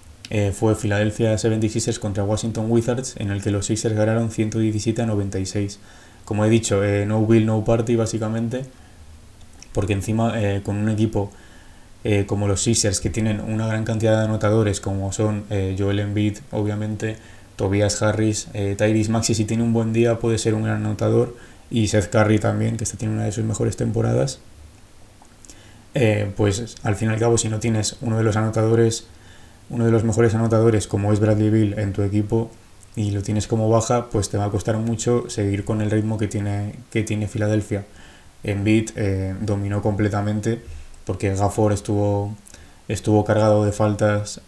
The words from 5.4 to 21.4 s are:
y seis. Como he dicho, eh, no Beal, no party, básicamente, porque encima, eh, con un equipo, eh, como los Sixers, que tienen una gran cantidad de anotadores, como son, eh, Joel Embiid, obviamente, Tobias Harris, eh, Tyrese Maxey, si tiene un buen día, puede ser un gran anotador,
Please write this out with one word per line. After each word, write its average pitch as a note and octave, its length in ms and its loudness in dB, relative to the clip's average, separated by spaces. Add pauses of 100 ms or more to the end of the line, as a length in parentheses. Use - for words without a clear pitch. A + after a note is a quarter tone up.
y F#2+ 60 -4
seis. G2 340 -6 (440)
Como G#2+ 200 -2
he G#2+ 40 4
dicho, A2 360 4
eh, G2+ 200 2
no G#2+ 220 0
Beal, A2+ 200 6
no A2 180 0
party, A#2 320 2
básicamente, A2+ 680 -2 (1080)
porque G#2 200 0
encima, A2 480 0
eh, G2+ 220 0
con G2+ 140 -4
un G#2+ 120 0
equipo, G#2+ 440 0 (720)
eh, G2+ 220 2
como G2+ 200 -2
los G2 160 0
Sixers, A2 380 2
que - 100 -2
tienen A2 300 -2
una A2 260 -4
gran A2 160 -2
cantidad A2 360 2
de A2 80 2
anotadores, G#2+ 540 2
como G2 320 -4
son, G#2+ 380 -2
eh, F#2+ 260 -2
Joel G2+ 220 0
Embiid, G#2 400 0 (140)
obviamente, G#2+ 640 -4 (400)
Tobias G2+ 440 2
Harris, G#2+ 540 0
eh, G2 240 -2
Tyrese G#2+ 320 2
Maxey, A2+ 240 0
si G#2+ 120 0
tiene A#2 180 0
un A#2 80 2
buen A2+ 200 2
día, A#2 280 4
puede A2+ 180 0
ser A2 160 0
un A2 80 0
gran G#2+ 140 0
anotador, A2 600 0 (360)